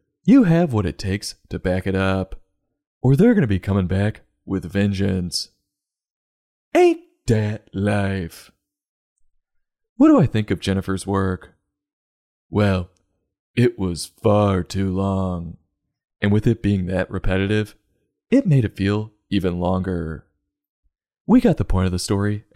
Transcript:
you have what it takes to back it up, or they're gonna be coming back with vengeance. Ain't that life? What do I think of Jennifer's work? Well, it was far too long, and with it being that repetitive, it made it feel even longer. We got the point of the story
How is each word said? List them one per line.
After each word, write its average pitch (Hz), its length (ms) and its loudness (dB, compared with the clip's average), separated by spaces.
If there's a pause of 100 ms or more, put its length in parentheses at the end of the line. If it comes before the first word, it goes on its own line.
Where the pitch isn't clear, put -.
(220)
you 247 220 6
have 165 300 2
what 104 100 0
it 78 140 -4
takes 98 380 -6 (120)
to 90 100 -8
back 92 280 -4
it 95 80 -2
up, 95 480 -2 (580)
or 135 160 4
they're 220 160 4
gonna 180 140 2
be 98 120 0
coming 98 280 0
back 98 340 -2 (240)
with 90 260 -6
vengeance. 98 800 -2 (1300)
Ain't 339 260 4 (260)
that 107 480 -2
life? 98 800 -4 (1400)
What 285 120 6
do 285 120 6
I 139 60 4
think 107 240 -2
of 92 100 0
Jennifer's 95 460 -2
work? 95 480 -2 (960)
Well, 95 400 0 (680)
it - 220 2
was 90 260 -4
far 104 580 0
too 95 300 -4
long, 92 640 -4 (640)
and 104 100 0
with 104 160 2
it 117 160 0
being 98 240 0
that 92 240 -4
repetitive, 98 680 -2 (540)
it 269 160 2
made 135 200 2
it - 100 -8
feel 104 380 -2 (160)
even 90 280 -2
longer. 87 680 -4 (1000)
We 240 160 6
got 226 160 2
the 98 80 -2
point 92 180 2
of 92 80 0
the 92 60 -4
story 104 580 -2